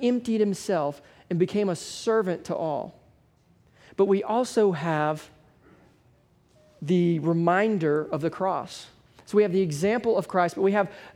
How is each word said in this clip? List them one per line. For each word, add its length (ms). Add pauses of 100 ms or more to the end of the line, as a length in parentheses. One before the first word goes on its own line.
emptied 380
himself 640 (260)
and 120
became 280
a 60
servant 680
to 100
all. 400 (1040)
But 80
we 180
also 500
have 560 (1500)
the 380
reminder 920
of 80
the 100
cross. 560 (400)
So 100
we 60
have 100
the 100
example 540
of 120
Christ, 260
but 80
we 100
have 200 (240)